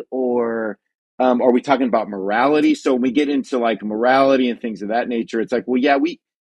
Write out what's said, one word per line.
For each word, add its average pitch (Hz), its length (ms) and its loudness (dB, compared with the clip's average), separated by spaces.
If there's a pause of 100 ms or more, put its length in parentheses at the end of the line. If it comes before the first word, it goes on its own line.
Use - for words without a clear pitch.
(120)
or, 117 680 -2 (400)
um, 123 220 2
are 127 100 4
we 120 100 4
talking 131 260 0
about 104 220 -6
morality? 123 640 0
So 143 180 0
when 123 100 0
we 131 80 0
get 143 180 0
into, 135 280 -4
like, 117 260 -2
morality 127 640 2
and 113 100 -6
things 107 220 -8
of 101 80 -6
that 120 180 -2
nature, 117 320 -4
it's 101 120 -4
like, 117 160 -2
well, 127 140 0
yeah, 139 160 4
we, 156 220 -4 (300)